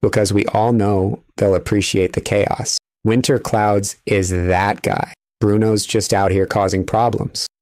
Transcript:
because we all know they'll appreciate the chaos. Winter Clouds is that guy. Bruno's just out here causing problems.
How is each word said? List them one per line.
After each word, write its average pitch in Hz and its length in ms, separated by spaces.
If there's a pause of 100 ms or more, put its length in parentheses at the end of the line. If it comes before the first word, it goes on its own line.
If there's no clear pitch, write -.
because 101 300
we 101 140
all 110 260
know 101 520 (140)
they'll 98 180
appreciate 95 560
the - 80
chaos. - 580 (240)
Winter 123 380
Clouds 104 560 (100)
is 95 240
that 90 520
guy. - 300 (280)
Bruno's 107 440
just - 300
out 98 160
here 95 160
causing 95 400
problems. - 640 (140)